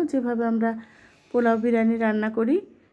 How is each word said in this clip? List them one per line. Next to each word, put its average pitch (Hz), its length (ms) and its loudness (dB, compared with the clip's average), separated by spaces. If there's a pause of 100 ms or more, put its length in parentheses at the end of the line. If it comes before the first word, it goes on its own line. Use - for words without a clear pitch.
যেভাবে 240 420 -2
আমরা 226 240 0 (580)
পোলাও 233 280 2
বিরিয়ানি 226 400 2
রান্না 220 340 0
করি, 226 260 0 (360)